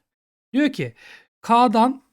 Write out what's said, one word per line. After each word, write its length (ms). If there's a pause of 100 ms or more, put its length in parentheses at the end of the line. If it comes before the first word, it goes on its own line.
(540)
Diyor 200
ki 200 (480)
K'dan 720